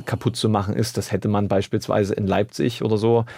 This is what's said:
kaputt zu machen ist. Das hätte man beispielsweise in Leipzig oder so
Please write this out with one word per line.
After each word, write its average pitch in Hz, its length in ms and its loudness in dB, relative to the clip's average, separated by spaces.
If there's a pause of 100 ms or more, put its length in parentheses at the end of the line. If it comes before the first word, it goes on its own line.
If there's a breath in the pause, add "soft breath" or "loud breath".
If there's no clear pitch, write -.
kaputt - 320 -2
zu 113 120 0
machen 104 260 0
ist. - 220 -2
Das - 160 -4
hätte 104 160 0
man 104 200 2
beispielsweise 101 640 0
in 104 120 -2
Leipzig 110 560 0
oder 110 160 2
so 117 260 4 (140 loud breath)